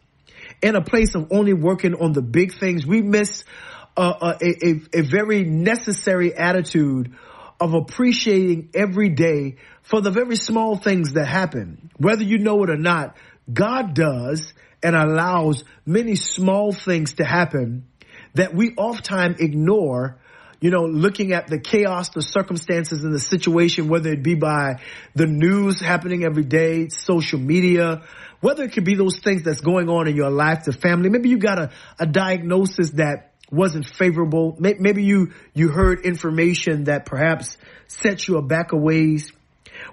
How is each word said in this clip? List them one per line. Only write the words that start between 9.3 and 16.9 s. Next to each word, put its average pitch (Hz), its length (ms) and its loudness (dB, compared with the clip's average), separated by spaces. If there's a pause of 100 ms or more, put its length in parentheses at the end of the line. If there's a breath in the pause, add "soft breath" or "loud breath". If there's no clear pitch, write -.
for 214 180 0
the 202 100 0
very 233 260 0
small 220 400 0
things 180 360 0
that 147 140 0
happen. 131 720 -4
Whether 214 240 2
you 214 160 0
know 208 240 2
it 180 80 0
or 151 80 -2
not, 160 380 -2 (360 loud breath)
God 214 400 0
does 143 600 -2 (280 soft breath)
and 170 140 2
allows 160 680 2 (200 soft breath)
many 208 320 0
small 190 560 0
things 170 420 -2